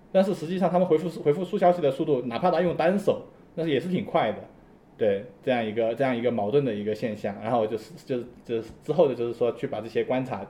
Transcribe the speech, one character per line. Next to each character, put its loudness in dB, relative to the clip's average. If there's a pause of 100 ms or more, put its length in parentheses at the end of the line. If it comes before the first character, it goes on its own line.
(100)
但 4
是 0
实 -6
际 -4
上 2
他 2
们 4
回 6
复、 -4
回 4
复 0
数 -4
消 6
息 2
的 4
速 -2
度， 2
哪 -6
怕 2
他 2
用 2
单 2
手， 0 (300)
那 -2
也 2
是 -4
挺 -2
快 0
的。 -8 (580)
对， 2 (200)
这 0
样 0
一 -4
个、 0
这 -2
样 2
一 -4
个 0
矛 0
盾 4
的 -2
一 -6
个 -2
现 -4
象。 -6
然 -4
后 2
就 -2
是、 -16 (120)
就， -4 (260)
就 -4 (220)
之 -4
后 6
的 0
就 -2
是 -4
说 0
去 -8
把 -6
这 -10
些 0
观 -2
察 -6